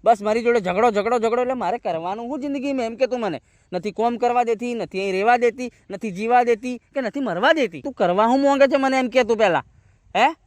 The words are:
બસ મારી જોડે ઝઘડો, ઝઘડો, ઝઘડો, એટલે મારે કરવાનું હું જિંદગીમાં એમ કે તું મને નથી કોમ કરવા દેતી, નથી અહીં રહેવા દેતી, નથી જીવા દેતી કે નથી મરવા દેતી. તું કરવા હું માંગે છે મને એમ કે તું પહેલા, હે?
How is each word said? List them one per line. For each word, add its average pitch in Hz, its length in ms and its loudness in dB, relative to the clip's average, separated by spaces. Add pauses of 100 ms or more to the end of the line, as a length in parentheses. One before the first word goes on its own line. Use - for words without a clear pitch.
બસ 208 180 4
મારી 220 220 0
જોડે 240 160 2
ઝઘડો, 196 320 2
ઝઘડો, 208 260 0
ઝઘડો, 233 240 0
એટલે 247 120 -2
મારે 226 240 -4
કરવાનું 190 500 -6
હું 277 120 -8
જિંદગીમાં 277 460 -4
એમ 226 100 -8
કે 254 120 0
તું 247 120 -4
મને 180 220 -4 (320)
નથી 180 180 -6
કોમ 233 260 -2
કરવા 240 260 0
દેતી, 233 300 -2
નથી 190 260 -6
અહીં 196 120 -4
રહેવા 214 260 2
દેતી, 240 340 -2 (180)
નથી 202 220 -8
જીવા 226 320 2
દેતી 240 340 -2
કે - 240 -8
નથી 247 180 -6
મરવા 233 340 2
દેતી. 196 280 -2
તું 269 120 -10
કરવા 190 320 2
હું 262 160 2
માંગે 277 260 4
છે 254 100 2
મને 262 220 2
એમ 254 100 -2
કે 254 140 2
તું 226 140 0
પહેલા, 180 260 2 (520)
હે? 269 200 2 (120)